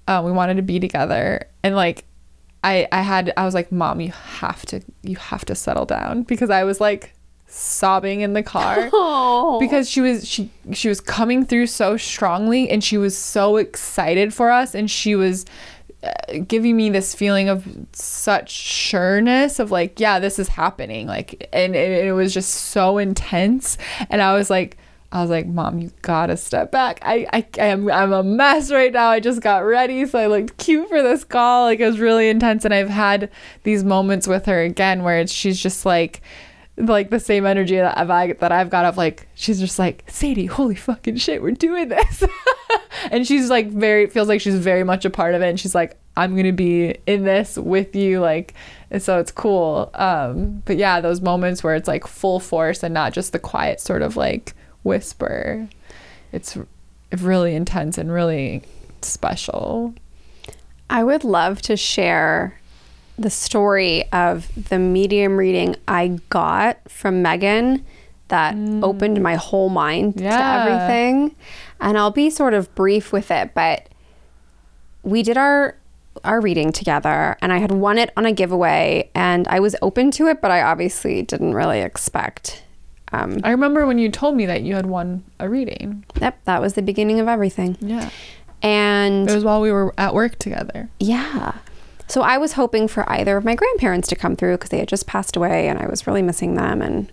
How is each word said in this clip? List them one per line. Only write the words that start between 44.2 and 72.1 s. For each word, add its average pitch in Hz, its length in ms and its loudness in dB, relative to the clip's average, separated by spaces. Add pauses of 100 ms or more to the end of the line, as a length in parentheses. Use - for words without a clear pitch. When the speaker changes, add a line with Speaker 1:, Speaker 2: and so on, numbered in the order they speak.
Speaker 1:
like 208 140 2
she's 196 160 0
very 185 260 2
much 185 220 0
a 185 40 -2
part 175 240 0
of 175 80 2
it. 180 60 2
And 175 100 -2
she's - 160 -4
like, 170 220 0 (200)
"I'm 185 200 0
gonna 185 160 2
be 175 440 2 (100)
in 202 180 0
this 196 320 0
with 190 400 0
you." 190 240 2
Like, 170 340 0 (360)
and 196 120 -4
so 185 160 2
it's 170 140 -2
cool. 175 600 0
Um, 185 720 -2
but 196 100 0
yeah, 185 240 2
those 175 200 0
moments 180 440 0
where 160 100 2
it's, 160 140 -4
like, 139 180 -2
full 185 340 -2
force 160 420 -2
and 170 100 -4
not 147 220 -2
just - 180 -6
the 170 60 -2
quiet - 420 -4
sort - 220 -4
of, - 140 -4
like, - 380 -4 (280)
whisper. - 840 -4 (640)
It's - 240 -12
r-, - 100 -12 (520)
really 180 360 2
intense 165 420 -2
and 165 160 -6
really 160 500 -2 (400)
special. - 920 -4 (960)
Speaker 2:
I 226 140 2
would 285 200 2
love 190 380 0
to 214 140 0
share 170 800 0 (600)
the 214 120 -2
story 196 840 2
of 170 360 0 (200)
the 190 100 0
medium 196 580 2
reading 180 400 0 (120)
I 180 300 0 (100)
got 180 500 0 (120)
from 185 320 -2
Megan 214 640 2 (440)
that 165 260 0
Speaker 1:
Mm. 214 300 -2
Speaker 2:
opened 202 380 0
my 170 140 0
whole 190 320 0
mind 175 520 0
Speaker 1:
Yeah. 190 100 -2
Speaker 2:
to 247 400 2
everything. 240 640 2 (480)
And 208 160 2
I'll 208 140 2